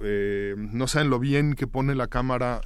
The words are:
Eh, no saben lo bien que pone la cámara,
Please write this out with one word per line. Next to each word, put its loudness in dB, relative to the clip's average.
Eh, -2
no -4
saben 2
lo 2
bien 2
que -2
pone 0
la 0
cámara, 0